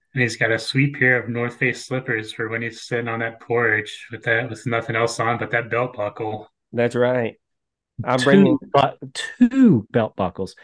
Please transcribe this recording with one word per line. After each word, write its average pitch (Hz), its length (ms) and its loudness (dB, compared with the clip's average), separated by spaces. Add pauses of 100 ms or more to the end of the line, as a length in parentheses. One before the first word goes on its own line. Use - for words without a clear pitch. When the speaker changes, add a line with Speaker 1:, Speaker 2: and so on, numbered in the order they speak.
(140)
Speaker 1:
and 135 100 0
he's 113 140 -2
got 113 140 0
a 113 80 0
sweet 143 380 0
pair 127 240 2
of 113 80 -10
North 120 280 -6
Face 123 280 -4
slippers 123 460 -6
for 113 160 -8
when 113 140 -6
he's 113 220 -12
sitting 120 260 -6
on 113 100 -6
that 117 220 -8
porch 113 680 -2
with 113 120 -14
that, 120 260 0
with - 160 -10
nothing 117 300 -2
else 117 240 -2
on 117 200 0
but - 120 -6
that 117 180 -2
belt 120 260 -2
buckle. 104 520 -6 (240)
Speaker 2:
That's 117 240 0
right. 123 400 0 (680)
I'm 123 160 2
Speaker 3:
Two 127 40 -2
Speaker 2:
bringing 143 340 6 (160)
Speaker 3:
bu-, 139 400 0
two 233 760 4
belt - 240 0
buckles. 92 480 -4